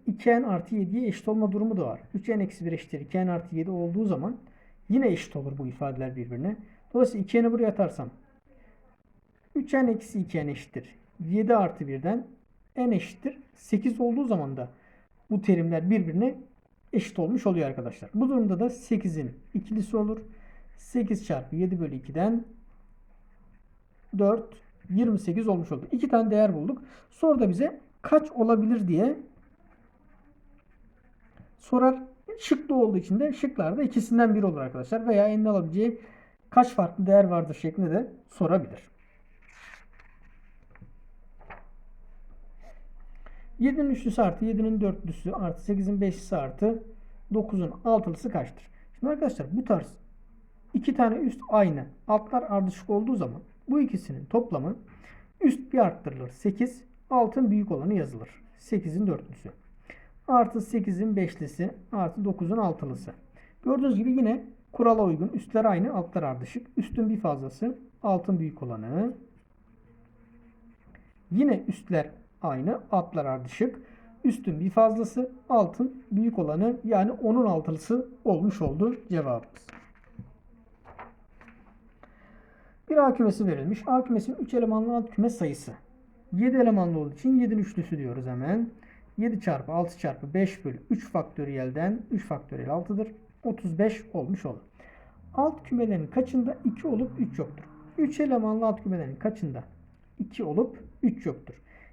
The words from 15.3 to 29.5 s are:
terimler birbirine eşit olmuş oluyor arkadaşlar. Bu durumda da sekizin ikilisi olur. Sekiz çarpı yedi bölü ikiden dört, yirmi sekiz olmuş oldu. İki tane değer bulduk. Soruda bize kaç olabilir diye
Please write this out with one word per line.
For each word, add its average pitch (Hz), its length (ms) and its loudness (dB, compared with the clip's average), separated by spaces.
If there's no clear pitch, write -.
terimler 165 480 2
birbirine 202 460 2
eşit - 260 -2
olmuş 240 280 0
oluyor 170 200 0
arkadaşlar. 131 460 -8
Bu 247 160 2
durumda 214 300 2
da 240 100 2
sekizin 160 680 -4
ikilisi 220 440 -4
olur. 214 240 -2
Sekiz 220 480 -2
çarpı 139 300 -4
yedi 180 240 0
bölü 143 160 -4
ikiden 185 500 0
dört, 202 360 2
yirmi 214 300 2
sekiz 214 280 -2
olmuş 180 240 0
oldu. 127 200 -8
İki 254 160 -2
tane 226 240 4
değer 208 220 4
bulduk. 170 280 -4
Soruda 269 400 4
bize 202 300 0
kaç 302 300 4
olabilir 220 560 2
diye 202 300 2